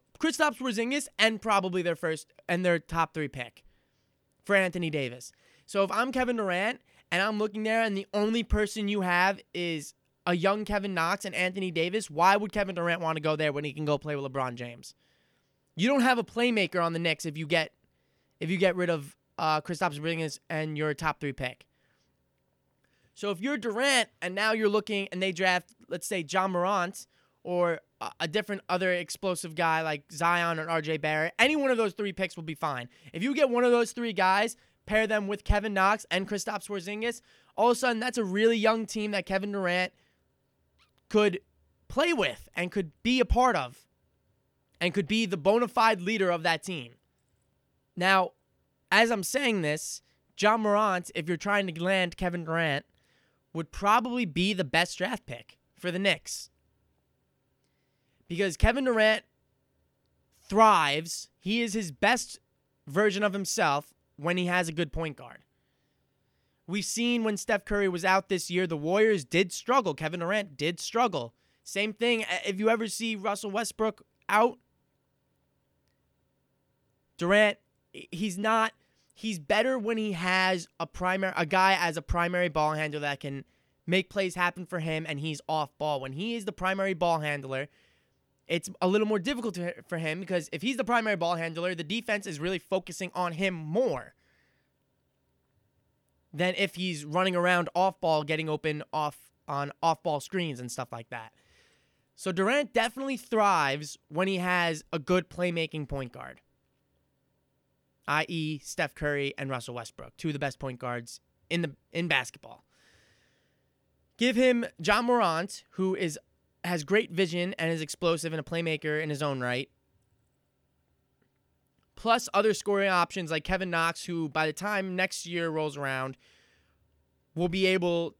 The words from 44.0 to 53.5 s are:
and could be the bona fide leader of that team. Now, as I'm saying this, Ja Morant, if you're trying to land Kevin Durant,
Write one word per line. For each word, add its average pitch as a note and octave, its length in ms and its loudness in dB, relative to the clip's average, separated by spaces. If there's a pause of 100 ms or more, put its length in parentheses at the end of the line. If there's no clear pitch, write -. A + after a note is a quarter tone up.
and F3 140 0
could F#3+ 140 0
be A3 180 2
the F3+ 120 -2
bona G#3 300 4
fide A3+ 340 4
leader G3 280 0
of E3 140 0
that E3 200 2
team. C#3 300 -10 (1000)
Now, F#3 360 4 (600)
as A3+ 200 6
I'm G3+ 120 0
saying A#3+ 380 0
this, D3+ 400 -4 (380)
Ja G#3+ 160 6
Morant, G#3 600 2
if D#3+ 120 -4
you're F3 100 0
trying G3+ 300 0
to E3 160 -6
land F#3 320 2
Kevin F3 300 -2
Durant, D#3+ 400 0 (640)